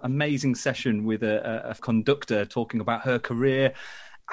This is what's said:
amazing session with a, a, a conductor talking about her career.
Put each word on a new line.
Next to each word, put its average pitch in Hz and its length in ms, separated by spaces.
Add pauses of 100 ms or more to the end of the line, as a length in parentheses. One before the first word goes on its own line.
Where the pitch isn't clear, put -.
amazing 139 520
session 113 480
with 110 200
a, 110 440
a, - 40
a 110 40
conductor 113 680
talking 117 340
about 107 220
her 127 180
career. 131 540 (600)